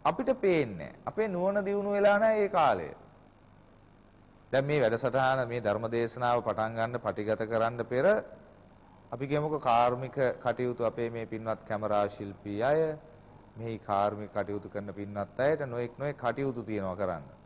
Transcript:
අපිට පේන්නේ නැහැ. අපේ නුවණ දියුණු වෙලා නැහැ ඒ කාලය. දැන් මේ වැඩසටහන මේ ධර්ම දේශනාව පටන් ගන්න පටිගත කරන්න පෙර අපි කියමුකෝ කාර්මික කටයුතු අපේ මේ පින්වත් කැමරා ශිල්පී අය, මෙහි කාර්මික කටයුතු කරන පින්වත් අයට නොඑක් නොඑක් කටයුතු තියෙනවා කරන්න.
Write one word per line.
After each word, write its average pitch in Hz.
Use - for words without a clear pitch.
අපිට 233
පේන්නේ 156
නැහැ. -
අපේ 214
නුවණ 196
දියුණු 202
වෙලා 202
නැහැ 220
ඒ 202
කාලය. 117
දැන් 135
මේ 147
වැඩසටහන 131
මේ 117
ධර්ම 107
දේශනාව 117
පටන් 110
ගන්න 117
පටිගත 107
කරන්න 113
පෙර 127
අපි 120
කියමුකෝ 147
කාර්මික 123
කටයුතු 123
අපේ 117
මේ 113
පින්වත් 110
කැමරා 104
ශිල්පී 101
අය, 147
මෙහි 113
කාර්මික 104
කටයුතු 101
කරන 101
පින්වත් 101
අයට 147
නොඑක් 120
නොඑක් 143
කටයුතු 120
තියෙනවා 98
කරන්න. 90